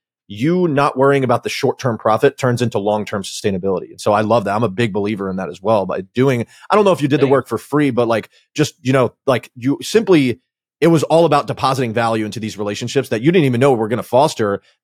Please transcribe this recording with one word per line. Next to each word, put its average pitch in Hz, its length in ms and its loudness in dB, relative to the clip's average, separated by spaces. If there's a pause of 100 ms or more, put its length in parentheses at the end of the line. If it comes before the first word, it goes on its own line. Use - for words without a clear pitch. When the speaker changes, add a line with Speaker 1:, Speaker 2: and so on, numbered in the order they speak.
(260)
Speaker 1:
you 160 400 -2
not 143 320 0
worrying 139 240 4
about 120 220 0
the 107 40 -4
short-term 120 500 -4
profit 113 380 2
turns 123 240 0
into 120 200 -2
long-term 104 420 -2
sustainability. 95 680 -4
And - 100 -20
so 110 120 0
I 104 100 2
love 110 220 2
that. 101 120 -2
I'm 117 80 0
a 113 40 0
big 98 240 -2
believer 101 380 -4
in 92 60 -8
that 92 120 -8
as 90 140 -16
well. 101 240 0
By 90 140 -6
doing, 120 460 -2 (220)
I 185 60 0
don't 208 100 4
know 196 60 4
if 170 100 0
you 147 60 -2
did 143 140 0
the 143 60 2
Speaker 2:
Thanks. 131 60 4
Speaker 1:
work 135 160 0
for 113 100 -4
free, 147 320 -2
but, 117 180 0
like, 110 220 -2 (260)
just, - 260 -2
you 123 100 -2
know, 127 220 2 (100)
like, 120 300 -2
you 127 280 -4
simply, 165 580 2 (400)
it 156 80 4
was 165 160 4
all 170 220 4
about 143 200 2
depositing 127 460 -2
value 113 320 -2
into 107 160 -8
these 101 180 -10
relationships 107 520 -4
that 117 120 -2
you 143 80 4
didn't 175 160 4
even 120 140 0
know 139 120 4
were 113 140 0
gonna 104 160 -4
foster. 117 580 0 (240)